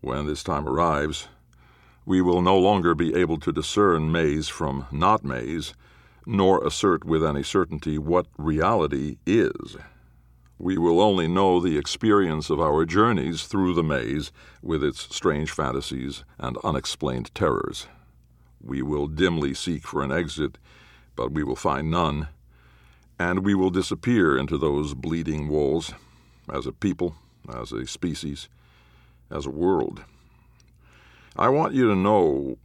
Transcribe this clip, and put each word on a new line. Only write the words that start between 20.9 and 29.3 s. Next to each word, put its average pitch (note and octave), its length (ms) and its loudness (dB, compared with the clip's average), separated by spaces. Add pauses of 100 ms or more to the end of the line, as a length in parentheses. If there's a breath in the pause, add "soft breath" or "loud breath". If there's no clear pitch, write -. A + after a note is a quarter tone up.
but B1 160 -4
we D2+ 120 -4
will C2 120 -4
find D#2 360 -2
none, D2+ 360 0 (920 soft breath)
and F2+ 260 0
we G2+ 80 2
will F#2+ 160 2
disappear F#2 680 2
into C2+ 220 -2
those D2 380 -2
bleeding D2+ 520 -4
walls D2+ 460 -2 (580 soft breath)
as C2+ 140 -6
a C2 60 -6
people, F2 440 -4 (380 soft breath)
as A#1+ 180 -12
a A#1 140 -8
species, D2 640 -8 (800 soft breath)
as D2 160 -8